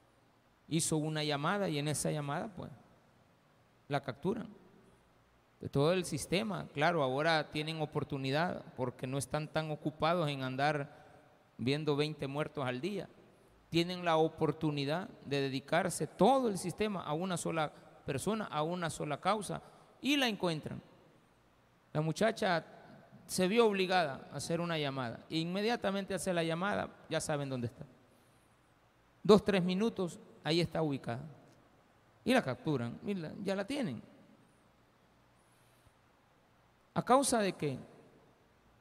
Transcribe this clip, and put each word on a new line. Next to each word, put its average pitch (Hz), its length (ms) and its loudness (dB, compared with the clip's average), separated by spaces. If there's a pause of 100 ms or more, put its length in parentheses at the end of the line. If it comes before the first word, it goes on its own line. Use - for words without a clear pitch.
(680)
hizo 160 300 0
una 151 260 -2
llamada 165 460 0
y 147 80 0
en 147 100 0
esa 151 220 0
llamada, 151 440 -2
pues, - 160 -10 (1200)
la 139 140 -2
capturan. 190 460 -6 (1120)
De - 80 -8
todo 147 240 4
el 180 100 0
sistema, 180 680 -2
claro, 156 280 2
ahora 147 480 2
tienen 156 300 -4
oportunidad 147 840 -2 (140)
porque 127 300 -6
no 131 100 -2
están 147 320 -4
tan 156 220 -2
ocupados 156 580 0
en 135 140 -4
andar 139 640 -2 (500)
viendo 143 400 0
veinte 151 300 -2
muertos 139 400 -4
al 127 160 -4
día. 170 260 -6 (640)
Tienen 175 340 0
la 160 120 4
oportunidad 156 920 0 (180)
de 139 160 0
dedicarse 151 640 0
todo 254 420 4
el 196 80 -2
sistema 190 460 -4
a 151 100 -4
una 175 240 -2
sola 160 360 -2 (340)
persona, 196 400 -2
a 151 160 -2
una 170 260 -2
sola 147 320 -4
causa, 185 400 -2 (400)
y 285 160 2
la 262 120 2
encuentran. 175 520 -2 (1120)
La 151 80 0
muchacha 175 640 0 (600)
se 185 200 2
vio 226 200 6
obligada 185 680 2
a 135 40 -10
hacer 165 240 -2
una 170 180 -2
llamada. 135 500 -4
E 160 100 0
inmediatamente 196 760 0
hace 180 180 -2
la 170 120 2
llamada, 180 440 0 (220)
ya 156 100 0
saben 143 300 -2
dónde 123 160 -2
está. - 180 -8 (1400)
Dos, 202 220 8
tres 196 180 4
minutos, 185 560 0 (260)
ahí 160 160 2
está 160 200 0
ubicada. 139 460 -4 (1000)
Y 240 80 2
la 262 100 6
capturan, 123 600 -2
y 202 100 -2
la, 160 180 -8 (100)
ya 190 120 -2
la 196 120 -4
tienen. 208 340 -4 (3000)
¿A 190 100 0
causa 254 360 6
de 190 120 2
qué? 139 260 -2 (1040)